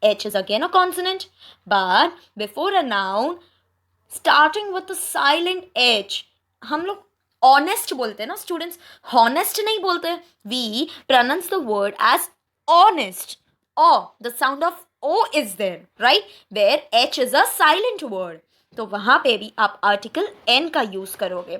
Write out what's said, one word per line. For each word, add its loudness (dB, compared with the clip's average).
H 0
is -8
again -2
a -2
consonant, -2
but 2
before -6
a 2
noun -2
starting 2
with -8
a -8
silent -2
H, 0
हम -6
लोग -8
ऑनेस्ट 4
बोलते -6
हैं -8
ना -10
स्टूडेंट्स, -10
हॉनेस्ट 2
नहीं -2
बोलते। -2
We -4
pronounce 2
the -2
word -2
as 0
honest, 2
o, 4
the -10
sound -4
of -2
o 0
is -2
there, -6
right? 2
Where 2
H 2
is -2
a 4
silent 2
word, -8
तो -8
वहाँ 2
पे -6
भी -12
आप 0
आर्टिकल 0
एन 2
का -2
यूज़ -8
करोगे। -8